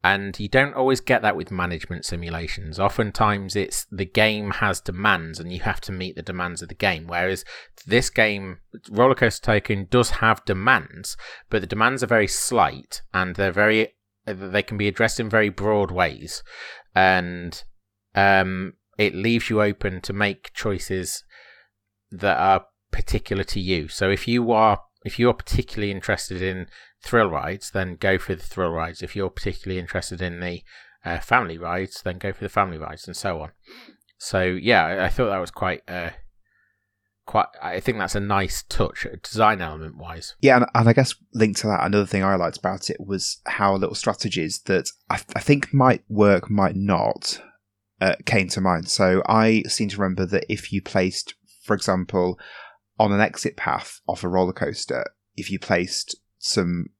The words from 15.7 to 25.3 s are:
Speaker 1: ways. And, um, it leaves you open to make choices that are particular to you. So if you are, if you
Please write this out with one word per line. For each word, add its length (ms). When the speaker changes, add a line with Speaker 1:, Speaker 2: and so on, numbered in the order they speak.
Speaker 1:
ways. 520
And, 560
um, 600
it 180
leaves 360
you 100
open 420
to 100
make 420
choices 680
that 280
are 280
particular 520
to 160
you. 280
So 220
if 180
you 240
are, 300
if 140
you 120